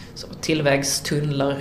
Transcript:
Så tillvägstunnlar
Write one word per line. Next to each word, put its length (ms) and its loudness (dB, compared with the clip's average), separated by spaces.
Så 120 -12
tillvägstunnlar 1200 2